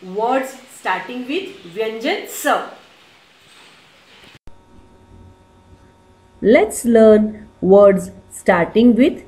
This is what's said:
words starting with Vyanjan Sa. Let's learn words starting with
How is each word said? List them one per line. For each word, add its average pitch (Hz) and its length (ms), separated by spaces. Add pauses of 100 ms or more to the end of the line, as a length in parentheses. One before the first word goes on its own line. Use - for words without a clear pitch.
words 226 540 (120)
starting 247 560
with 294 300 (180)
Vyanjan 226 540
Sa. - 440 (3750)
Let's 302 420
learn 220 640 (140)
words 190 500 (180)
starting 220 640
with 247 340